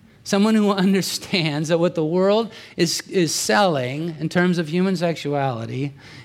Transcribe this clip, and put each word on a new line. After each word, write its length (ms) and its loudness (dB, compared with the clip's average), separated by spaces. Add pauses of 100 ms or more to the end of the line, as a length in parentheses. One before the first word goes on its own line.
(240)
Someone 300 2
who 160 4
<laughs> 0 -
understands 1000 0
that 100 2
what 180 0
the 80 0
world 480 0 (240)
is, 320 0
is 260 0
selling 840 0
in 80 -2
terms 300 2
of 100 -2
human 260 0
sexuality 1000 -2 (320)